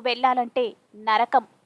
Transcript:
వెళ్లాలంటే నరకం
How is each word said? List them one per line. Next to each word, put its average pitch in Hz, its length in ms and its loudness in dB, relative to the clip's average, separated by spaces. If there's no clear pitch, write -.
వెళ్లాలంటే 247 580 0
నరకం 233 360 2